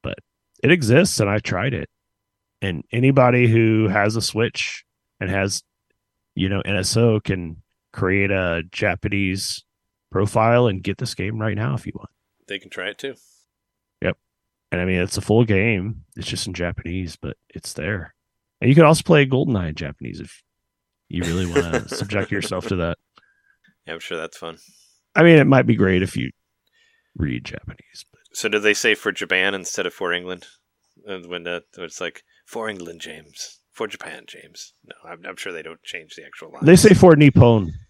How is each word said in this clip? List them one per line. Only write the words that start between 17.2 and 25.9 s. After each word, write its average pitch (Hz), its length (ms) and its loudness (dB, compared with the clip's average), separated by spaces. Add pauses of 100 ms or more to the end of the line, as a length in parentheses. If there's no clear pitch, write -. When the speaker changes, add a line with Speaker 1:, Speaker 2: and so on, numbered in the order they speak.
Speaker 1:
it's - 240 -16
there. 90 400 -8 (460)
And 113 80 2
you 135 60 6
can 160 100 8
also 156 180 4
play 151 240 4
GoldenEye 127 440 -2
in 76 40 -10
Japanese 69 460 -12
if - 220 -18 (680)
you 85 160 -6
really 87 220 -2
wanna 85 420 -2
Speaker 2:
<laughs> - 0 -
Speaker 1:
subject 98 440 -4
yourself 92 360 -6
to 98 80 -2
that. 85 220 -4 (880)
Speaker 2:
Yeah, 80 80 -12
I'm 80 60 -14
sure - 180 -10
that's 80 200 -12
fun. 82 200 -16 (560)
Speaker 1:
I 143 80 4
mean, 165 160 8
it 143 80 6
might 131 200 4
be 113 100 2
great 92 260 2